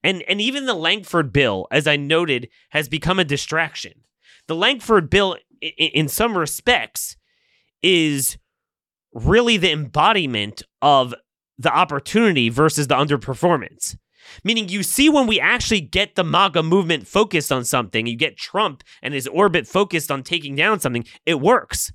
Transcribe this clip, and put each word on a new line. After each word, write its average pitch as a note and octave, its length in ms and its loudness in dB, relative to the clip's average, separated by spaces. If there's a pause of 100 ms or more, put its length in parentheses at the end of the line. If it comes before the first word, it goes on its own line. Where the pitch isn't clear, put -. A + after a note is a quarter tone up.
And, F#3 240 -2
and G3 140 0
even C4+ 240 -4
the A#3+ 80 0
Langford E3+ 580 0
bill, A2 380 2
as D3 160 -4
I D3 100 2
noted, C#3+ 540 -2 (180)
has D3+ 180 -4
become D#3+ 320 -2
a F3 60 2
distraction. D3+ 800 -6 (420)
The E3 80 -6
Langford G#3+ 540 0
bill, F#3+ 300 2 (240)
i-, D#3 180 -10
i-, D#3+ 140 2
in D#3 120 2
some G#3+ 300 -2
respects, - 800 -4 (680)
is D#3 540 2 (760)
really G#3+ 440 4
the E3+ 160 2
embodiment D3 920 0 (200)
of C3 320 4 (440)
the C3 160 0
opportunity D3+ 760 2
versus D3 380 0
the C#3 60 2
underperformance. C#3+ 1000 -2 (480)
Meaning A3 240 -2
you G3 140 -4
see C#4+ 260 2
when C#4+ 180 4
we G#3+ 140 0
actually G#3+ 400 0
get F#3+ 340 -4
the F3+ 100 0
maga E3 380 2
movement E3 440 0
focused G3 440 0
on B2+ 140 0
something, A2+ 420 -2
you A#2 100 -4
get D3 200 -4
Trump F#3+ 480 -4 (160)
and C#3 140 -12
his C3 140 -6
orbit D#3+ 380 0
focused F#3 440 -2
on C3+ 120 -4
taking D3 340 -6
down F#3+ 220 2
something, A#2+ 280 -4 (180)
it D#3 160 0
works. - 540 0